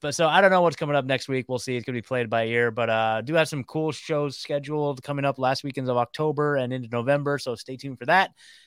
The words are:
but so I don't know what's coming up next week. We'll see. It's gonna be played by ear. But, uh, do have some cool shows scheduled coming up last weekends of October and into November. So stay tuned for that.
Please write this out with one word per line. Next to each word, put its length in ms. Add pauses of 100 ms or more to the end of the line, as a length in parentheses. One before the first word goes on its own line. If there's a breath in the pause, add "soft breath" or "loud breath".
but 140
so 120
I 140
don't 80
know 120
what's 160
coming 180
up 100
next 220
week. 200
We'll 120
see. 160
It's 100
gonna 120
be 40
played 260
by 180
ear. 260
But, 180
uh, 320
do 140
have 140
some 160
cool 260
shows 480
scheduled 640
coming 220
up 120
last 260
weekends 280
of 60
October 580
and 180
into 160
November. 480
So 160
stay 240
tuned 220
for 80
that. 240 (360 soft breath)